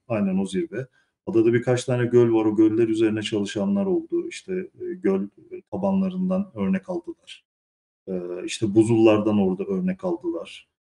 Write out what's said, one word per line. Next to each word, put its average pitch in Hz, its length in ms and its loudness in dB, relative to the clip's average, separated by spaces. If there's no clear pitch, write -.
aynen 101 300 0
o 95 80 0
zirve. 92 400 -6
Adada 113 260 2
birkaç 120 320 0
tane 123 220 -2
göl 120 260 4
var. 110 120 4
O 107 120 0
göller 110 320 4
üzerine 107 340 0
çalışanlar 101 640 -2
oldu. 87 420 -2
İşte, - 240 -12
e, - 140 -8
göl - 340 -2
tabanlarından 95 840 -2
örnek 95 340 -2
aldılar. - 560 -12
E, 95 40 -6
işte 101 300 -4
buzullardan 110 640 6
orada 95 260 0
örnek 92 400 -4
aldılar. - 640 -8